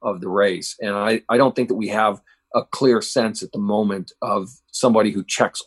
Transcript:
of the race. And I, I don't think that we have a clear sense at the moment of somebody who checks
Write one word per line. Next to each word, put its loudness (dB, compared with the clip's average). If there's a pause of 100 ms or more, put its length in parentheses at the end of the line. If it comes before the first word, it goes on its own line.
of -4
the -6
race. 0
And -4
I, 0
I 2
don't 4
think -2
that 0
we -4
have 0 (320)
a 2
clear 2
sense -2
at -14
the -10
moment -2 (100)
of -4 (220)
somebody 2
who -4
checks -2